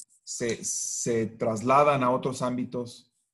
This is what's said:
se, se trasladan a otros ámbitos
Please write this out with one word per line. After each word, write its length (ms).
se, 400
se 600
trasladan 760
a 80
otros 320
ámbitos 720